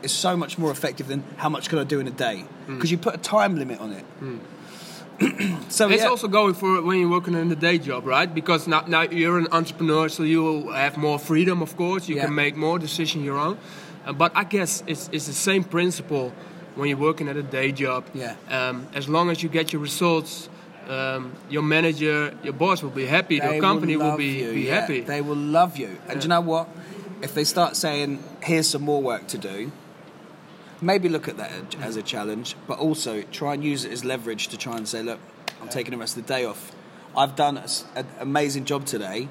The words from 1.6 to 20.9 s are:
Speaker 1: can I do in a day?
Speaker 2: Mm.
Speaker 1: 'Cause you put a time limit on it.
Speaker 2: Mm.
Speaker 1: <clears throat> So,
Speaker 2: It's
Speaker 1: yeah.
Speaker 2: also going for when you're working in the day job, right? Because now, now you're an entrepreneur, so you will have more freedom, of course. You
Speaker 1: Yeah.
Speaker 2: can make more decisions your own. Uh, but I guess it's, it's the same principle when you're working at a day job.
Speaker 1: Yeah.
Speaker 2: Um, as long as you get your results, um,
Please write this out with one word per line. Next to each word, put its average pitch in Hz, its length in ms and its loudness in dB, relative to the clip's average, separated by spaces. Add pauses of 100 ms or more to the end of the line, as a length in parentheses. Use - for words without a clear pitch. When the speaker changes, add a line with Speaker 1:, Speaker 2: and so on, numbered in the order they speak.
Speaker 1:
can 160 100 2
I 139 40 0
do 139 160 0
in 131 80 -2
a 120 40 -6
day? 110 340 -2 (220)
Speaker 2:
Mm. 131 120 -8
Speaker 1:
'Cause 160 120 2
you 175 60 2
put 180 180 0
a - 20 -8
time 202 400 4
limit 127 220 -4
on 107 140 -8
it. 90 120 -12 (160)
Speaker 2:
Mm. 127 180 -8 (800)
Speaker 1:
<clears throat> 190 500 0
So, 214 200 4
Speaker 2:
It's 220 140 6
Speaker 1:
yeah. 226 60 6
Speaker 2:
also 240 180 2
going 202 260 6
for 185 280 4
when 180 180 2
you're 175 100 4
working 175 240 2
in 170 160 2
the 165 60 2
day 170 240 4
job, 131 260 -4
right? 147 280 4
Because 160 340 2
now, 156 200 4
now 165 140 4
you're 170 380 4
an 165 120 2
entrepreneur, 160 580 4
so 160 140 -2
you 160 200 4
will 151 300 0
have 139 240 2
more 147 220 2
freedom, 170 420 4
of - 140 -6
course. 180 320 0
You 156 100 -2
Speaker 1:
Yeah. 139 80 0
Speaker 2:
can 147 100 0
make 147 200 2
more 156 240 2
decisions 156 460 -2
your 139 140 -2
own. 175 180 0 (480)
Uh, 139 80 -6
but 165 220 4
I 208 80 4
guess 185 440 0
it's, - 240 -6
it's 151 140 -4
the 143 80 -8
same 190 300 2
principle 165 680 -2 (440)
when 139 140 -2
you're 135 100 0 (100)
working 151 180 -2
at 139 80 -4
a 147 80 -4
day 135 280 0
job. 131 420 -2
Speaker 1:
Yeah. 120 220 -8 (140)
Speaker 2:
Um, 127 440 -2
as 139 160 -6
long 170 220 4
as 170 120 -2
you 165 60 0
get 160 240 0
your 151 80 -2
results, 160 680 0 (380)
um, 131 440 -4 (180)